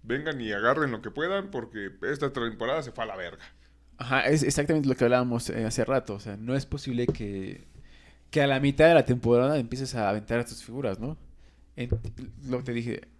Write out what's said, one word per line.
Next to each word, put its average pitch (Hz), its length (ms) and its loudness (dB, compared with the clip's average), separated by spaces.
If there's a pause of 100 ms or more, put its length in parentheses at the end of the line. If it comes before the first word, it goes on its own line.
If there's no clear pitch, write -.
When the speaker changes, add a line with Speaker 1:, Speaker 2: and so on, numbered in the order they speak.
Speaker 1:
Vengan 139 380 -4
y 110 120 -4
agarren 127 380 2
lo 113 120 -6
que 110 80 -8
puedan 190 400 -2
porque 110 420 -8 (100)
esta 139 300 -2
temporada 120 500 -2
se 127 100 -12
fue 117 120 -6
a - 20 -4
la 101 100 -8
verga". 85 280 -10 (540)
Speaker 2:
Ajá, 123 240 0
es 147 200 4
exactamente 147 460 2
lo 127 80 2
que - 80 4
hablábamos, 123 460 2
eh, 113 140 -4
hace 110 200 0
rato. 127 300 -2
O 101 60 -10
sea, 101 160 -10
no 117 200 -4
es 135 100 -2
posible 123 400 -4
que, 98 640 -6 (640)
que 151 100 2
a 139 60 4
la 135 100 2
mitad 143 300 6
de 170 60 10
la 143 100 8
temporada 123 540 4
empieces 127 360 -6
a 110 140 0
aventar 107 320 0
a 120 40 -4
tus - 200 -12
figuras, 113 340 -6
¿no? 135 180 -6 (600)
En-, 120 140 -6 (580)
lo 123 100 -2
que 127 60 -6
te 127 80 -6
dije 117 300 -4 (180)